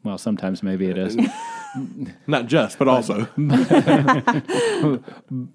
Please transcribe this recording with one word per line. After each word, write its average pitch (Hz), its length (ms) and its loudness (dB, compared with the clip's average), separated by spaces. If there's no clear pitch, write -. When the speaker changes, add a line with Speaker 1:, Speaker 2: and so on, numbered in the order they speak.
Speaker 1:
well, 101 140 -6
sometimes 95 460 -4
maybe 95 240 -2
it 90 100 -2
is. 92 240 -2
Speaker 2:
<laughs> - 60 2
Not 135 180 -2
just, 120 320 0
but 135 100 2
also. 113 480 2
Speaker 1:
<laughs> 262 1700 2